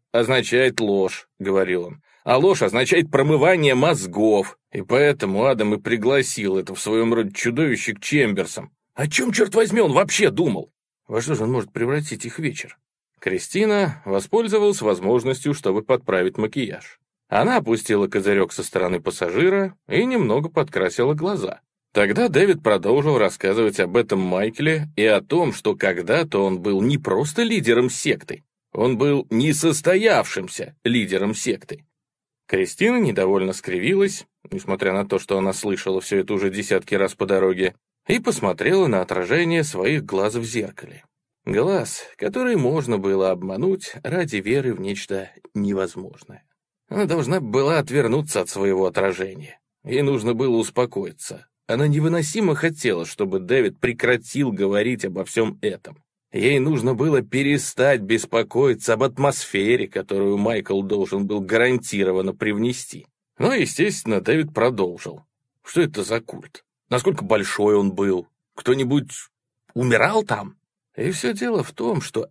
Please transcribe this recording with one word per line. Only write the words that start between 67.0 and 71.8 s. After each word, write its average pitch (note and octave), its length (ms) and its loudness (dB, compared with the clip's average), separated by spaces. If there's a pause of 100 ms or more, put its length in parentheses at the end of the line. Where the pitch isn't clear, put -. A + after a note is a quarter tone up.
большой G#2 520 2
он G2 160 2
был? F#2 340 -2 (300)
Кто-нибудь C3+ 560 0 (640)
умирал C3 500 2
там? G#2 320 -6 (400)
И C#3 160 -2
всё A3+ 220 -4
дело A3 280 -2
в - 80 -8
том, A3+ 300 -4